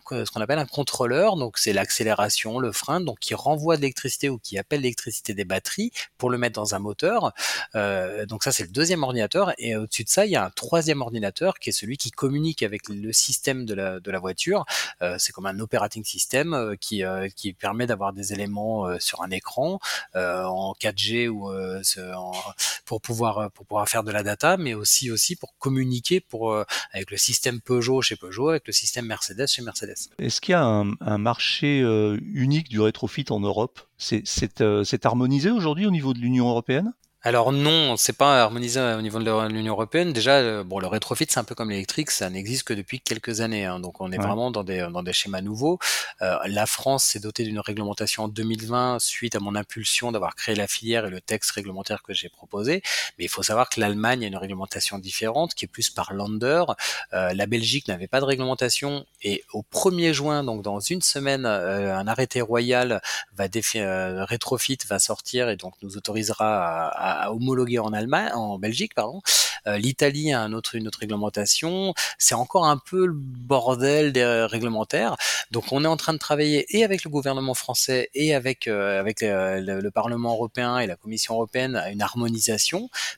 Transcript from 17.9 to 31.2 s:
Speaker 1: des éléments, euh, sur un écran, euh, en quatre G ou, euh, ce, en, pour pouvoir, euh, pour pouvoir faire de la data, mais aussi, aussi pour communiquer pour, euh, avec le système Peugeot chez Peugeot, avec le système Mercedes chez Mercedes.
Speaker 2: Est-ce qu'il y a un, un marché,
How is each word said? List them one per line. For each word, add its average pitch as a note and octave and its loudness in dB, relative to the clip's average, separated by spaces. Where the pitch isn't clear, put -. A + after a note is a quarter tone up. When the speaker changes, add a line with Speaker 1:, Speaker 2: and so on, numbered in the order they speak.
Speaker 1:
des G2 -6
éléments, G#2 -2
euh, F2+ -2
sur - -4
un F#2+ -6
écran, B2+ -4
euh, F#2 -2
en F#2 -4
quatre G#2 -2
G A#2 0
ou, G2+ -6
euh, F#2+ -6
ce, F#2 -2
en, F2+ -8
pour A2+ -6
pouvoir, A2+ -2
euh, G#2 -4
pour - -20
pouvoir G#2 0
faire A2+ 0
de G#2+ -4
la G#2 -2
data, D3 2
mais D3 -4
aussi, G#2+ 2
aussi C#3 0
pour - -16
communiquer C3 2
pour, A2+ -2
euh, G#2+ 2
avec G2 -8
le G2+ -8
système B2 0
Peugeot B2+ 2
chez A2+ 0
Peugeot, G2+ -4
avec D#3+ 0
le A2 -8
système - -2
Mercedes A2 -6
chez - 0
Mercedes. - -10
Speaker 2:
Est-ce B2+ -2
qu'il - 0
y F3+ 6
a D#3+ 6
un, G#2 4
un G#2+ 0
marché, C3 2